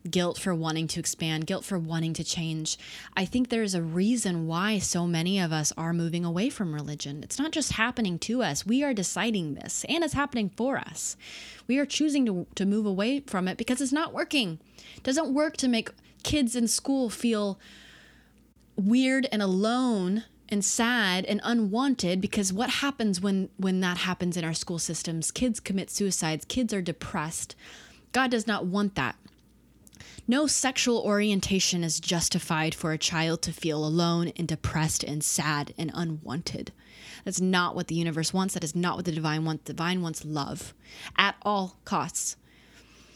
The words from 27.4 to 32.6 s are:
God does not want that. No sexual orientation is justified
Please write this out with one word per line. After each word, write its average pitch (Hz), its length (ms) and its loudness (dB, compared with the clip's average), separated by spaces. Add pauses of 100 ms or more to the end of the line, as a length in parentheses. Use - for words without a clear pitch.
God 262 180 2
does 233 160 0
not 214 180 0
want 196 300 0
that. 127 220 -2 (1120)
No 277 180 4
sexual 254 540 2
orientation 196 800 2
is 160 160 0
justified 160 800 0